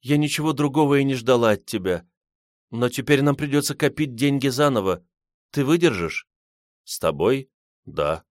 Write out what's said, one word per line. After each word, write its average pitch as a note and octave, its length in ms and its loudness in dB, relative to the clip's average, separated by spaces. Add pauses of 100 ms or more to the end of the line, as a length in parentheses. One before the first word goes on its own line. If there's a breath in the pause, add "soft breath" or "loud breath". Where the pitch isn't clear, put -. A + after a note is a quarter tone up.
я D3 160 0
ничего D3+ 340 0
другого C#3+ 480 2
и C#3 40 2
не C3+ 120 0
ждала A#2 360 2
от G2+ 140 -2
тебя. F2+ 420 -4 (640)
Но A#2+ 180 -2
теперь C3+ 320 0
нам C#3+ 140 2
придется D3 400 -2
копить D3 400 -2
деньги C#3 320 0
заново. A#2+ 580 0 (460)
Ты C#3+ 120 -2
выдержишь?» C#3+ 640 0 (560)
«С - 160 -12
тобой? E2+ 500 0 (360)
Да». D2+ 400 -4 (120)